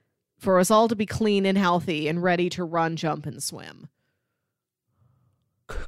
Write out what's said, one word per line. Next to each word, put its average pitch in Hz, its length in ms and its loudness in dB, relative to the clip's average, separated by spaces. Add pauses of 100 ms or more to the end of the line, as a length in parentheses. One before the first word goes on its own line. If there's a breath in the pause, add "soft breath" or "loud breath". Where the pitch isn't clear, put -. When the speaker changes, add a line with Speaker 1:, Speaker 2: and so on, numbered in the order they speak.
(380)
Speaker 1:
for 190 200 2
us 185 120 4
all 220 180 6
to 220 80 -2
be 208 100 -2
clean 202 400 0
and 190 120 2
healthy 175 500 0
and 170 140 -2
ready 180 280 2
to 175 140 -6
run, 165 320 -2
jump, 151 300 -4
and 143 160 -10
swim. 78 460 -12 (1800)
Speaker 2:
C-, - 60 -12 (100)